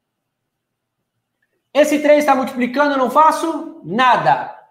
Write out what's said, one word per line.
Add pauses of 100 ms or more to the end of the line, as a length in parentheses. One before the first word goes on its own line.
(1700)
Esse
três
tá
multiplicando,
eu
não
faço
nada. (160)